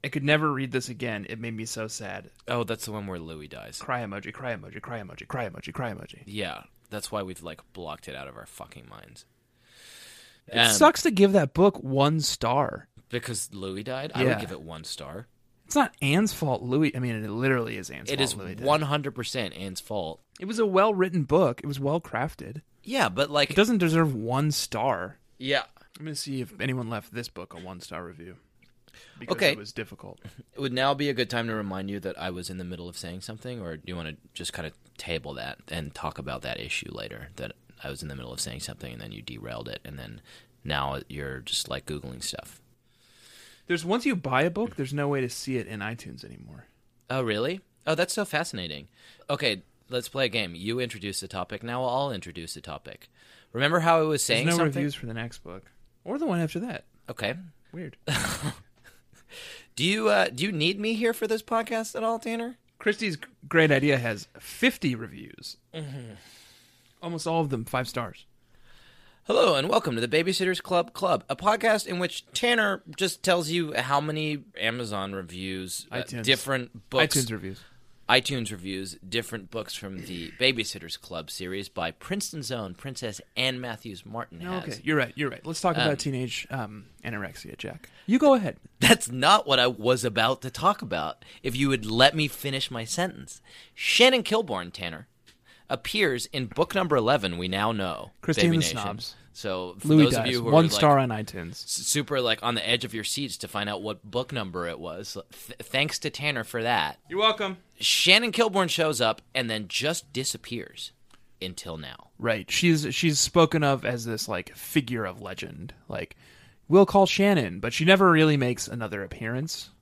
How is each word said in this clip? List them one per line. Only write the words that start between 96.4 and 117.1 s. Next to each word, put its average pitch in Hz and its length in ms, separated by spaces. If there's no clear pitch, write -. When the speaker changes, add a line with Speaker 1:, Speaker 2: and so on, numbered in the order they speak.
Speaker 2:
book 151 300
number 175 200
eleven, 110 440
we 90 80
now 104 240
know, 92 400
Speaker 1:
Christine 165 300
Speaker 2:
Baby 165 60
Speaker 1:
the 160 40
Speaker 2:
Nation. 85 160
Speaker 1:
Snobs. 107 380
Speaker 2:
So 92 460
for 147 100
Speaker 1:
Louis 156 160
Speaker 2:
those 123 80
Speaker 1:
dies. 117 140
Speaker 2:
of 127 40
you 120 120
who 113 80
Speaker 1:
One 165 140
Speaker 2:
are, 156 40
Speaker 1:
star 147 260
Speaker 2:
like, 120 40
Speaker 1:
on 110 160
iTunes. 87 260
Speaker 2:
s-, - 80
super, 143 340
like, 110 220
on 117 120
the 95 140
edge 120 160
of 98 80
your 110 100
seats 135 340
to - 120
find 101 180
out 101 140
what 107 280
book 123 220
number 92 360
it 82 120
was, 85 380
th-, - 280
thanks 143 400
to 151 120
Tanner 139 340
for 117 180
that. 90 360
Speaker 1:
You're 180 100
welcome. 214 380
Speaker 2:
Shannon 214 520
Kilborn 190 380
shows 156 320
up 113 200
and 123 160
then 110 180
just - 460
disappears - 800
until 90 360
now. 67 420
Speaker 1:
Right. 110 300
She's, 156 460
she's 151 240
spoken 165 440
of 135 200
as 120 220
this, 113 240
like, 92 260
figure 120 480
of 95 160
legend. 92 540
Like, - 260
we'll 190 160
call 196 220
Shannon, 143 520